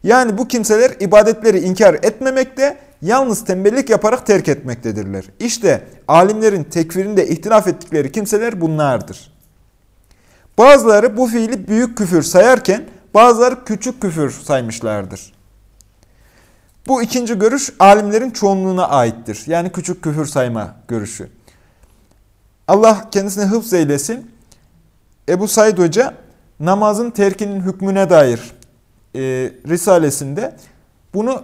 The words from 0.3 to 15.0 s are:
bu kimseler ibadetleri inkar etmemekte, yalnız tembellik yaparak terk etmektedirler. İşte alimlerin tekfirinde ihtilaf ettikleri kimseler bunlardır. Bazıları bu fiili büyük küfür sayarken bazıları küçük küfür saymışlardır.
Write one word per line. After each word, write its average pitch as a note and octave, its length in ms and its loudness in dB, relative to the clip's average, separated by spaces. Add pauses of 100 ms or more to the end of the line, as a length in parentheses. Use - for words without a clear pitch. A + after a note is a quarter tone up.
bu B3 100 -4
kimseler A3+ 420 0 (100)
ibadetleri G#3 600 4
inkar F#3 340 2
etmemekte, C4 840 -2 (240)
yalnız A#3 420 -2
tembellik G#3 460 0
yaparak A3+ 360 0
terk G3 220 2
etmektedirler. G#2+ 760 -6 (140)
İşte G3+ 460 -2 (240)
alimlerin G3 560 2
tekfirinde F3+ 640 -2
ihtilaf G#3 380 0
ettikleri D3 460 -4
kimseler G#3+ 480 -4
bunlardır. D3+ 720 -4 (1300)
Bazıları A3+ 580 6
bu B3+ 100 0
fiili A3 420 -4
büyük A#3 300 -2
küfür F3 240 0
sayarken A3 600 2 (300)
bazıları B3 500 4
küçük B3 380 -8
küfür D#3+ 280 -4
saymışlardır. A2 1000 -6 (1600)